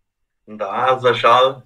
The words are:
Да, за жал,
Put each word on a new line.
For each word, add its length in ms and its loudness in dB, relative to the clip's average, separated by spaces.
Да, 540 -4
за 120 2
жал, 520 2